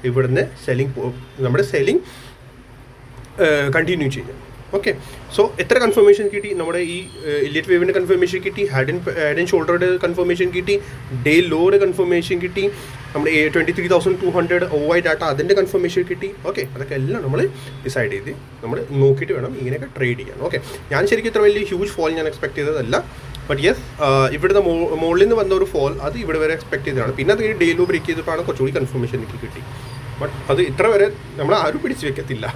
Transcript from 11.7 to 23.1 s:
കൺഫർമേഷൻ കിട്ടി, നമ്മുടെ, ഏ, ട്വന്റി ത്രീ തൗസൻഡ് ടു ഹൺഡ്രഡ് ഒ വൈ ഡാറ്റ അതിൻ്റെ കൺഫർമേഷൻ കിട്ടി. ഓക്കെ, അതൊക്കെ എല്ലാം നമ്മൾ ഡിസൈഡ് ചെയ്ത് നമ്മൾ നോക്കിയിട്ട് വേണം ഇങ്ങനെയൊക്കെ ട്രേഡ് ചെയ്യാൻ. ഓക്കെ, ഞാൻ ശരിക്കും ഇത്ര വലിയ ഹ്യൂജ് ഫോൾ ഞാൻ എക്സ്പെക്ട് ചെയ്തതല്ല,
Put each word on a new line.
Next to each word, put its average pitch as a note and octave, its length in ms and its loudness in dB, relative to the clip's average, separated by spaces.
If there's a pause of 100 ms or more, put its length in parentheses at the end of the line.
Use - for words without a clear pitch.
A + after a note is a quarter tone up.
കൺഫർമേഷൻ F3+ 640 2
കിട്ടി, F3+ 240 -4 (440)
നമ്മുടെ, D3+ 240 0
ഏ, D3+ 180 4
ട്വന്റി E3 240 2
ത്രീ F3 140 -2
തൗസൻഡ് F3+ 320 4
ടു F#3+ 100 0
ഹൺഡ്രഡ് F3 360 2
ഒ D3+ 200 0
വൈ E3+ 140 4
ഡാറ്റ E3 240 0
അതിൻ്റെ D#3 320 2
കൺഫർമേഷൻ F#3 480 0
കിട്ടി. F3 260 -6 (160)
ഓക്കെ, F3+ 240 -4
അതൊക്കെ C3+ 260 -8
എല്ലാം D#3+ 280 -2
നമ്മൾ C#3 160 0 (400)
ഡിസൈഡ് B2 320 -2
ചെയ്ത് G2 200 -6 (280)
നമ്മൾ A#2 180 -6 (180)
നോക്കിയിട്ട് C3+ 380 4
വേണം B2+ 240 -4
ഇങ്ങനെയൊക്കെ C3+ 360 -6
ട്രേഡ് A#2+ 260 -2
ചെയ്യാൻ. - 220 -12
ഓക്കെ, - 180 -2 (300)
ഞാൻ D3 180 2
ശരിക്കും A3+ 240 0
ഇത്ര G#3+ 140 2
വലിയ G#3 200 4
ഹ്യൂജ് F#3+ 260 -2
ഫോൾ D#3+ 200 0
ഞാൻ D#3+ 160 -2
എക്സ്പെക്ട് D3 300 -6
ചെയ്തതല്ല, C#3+ 380 -2 (500)